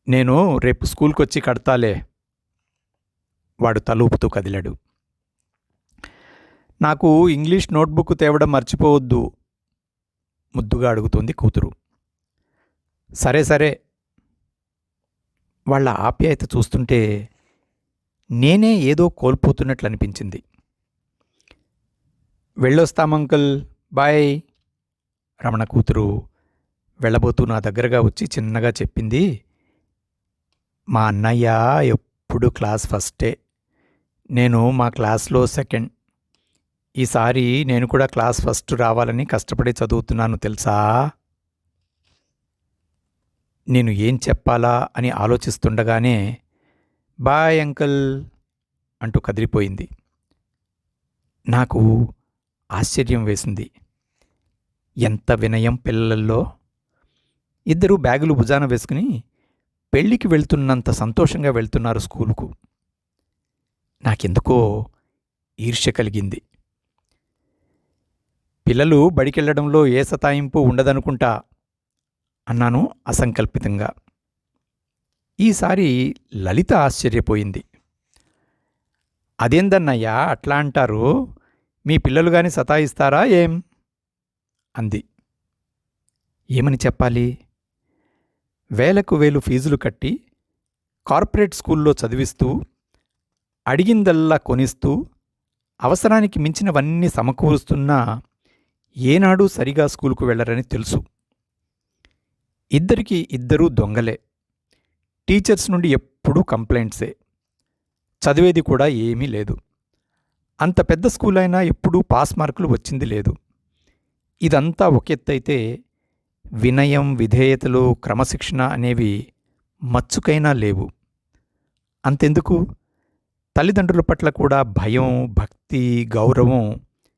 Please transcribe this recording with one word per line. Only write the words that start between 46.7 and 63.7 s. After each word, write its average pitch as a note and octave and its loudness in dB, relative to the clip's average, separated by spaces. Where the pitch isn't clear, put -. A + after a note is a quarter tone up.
"బాయ్ D#3 2
అంకుల్" C#3 -4
అంటూ A2+ -2
కదిలిపోయింది. G2+ -4
నాకు A#2 2
ఆశ్చర్యం A#2 -2
వేసింది. G#2 -6
ఎంత A2 -2
వినయం A2+ 0
పిల్లల్లో! A2+ -2
ఇద్దరూ F#3 2
బ్యాగులు C#3+ 0
భుజాన C#3 0
వేసుకుని C3+ -2
పెళ్ళికి G3 0
వెళ్తున్నంత C#3 0
సంతోషంగా C#3+ 0
వెళ్తున్నారు A2+ -2
స్కూలుకు. - -6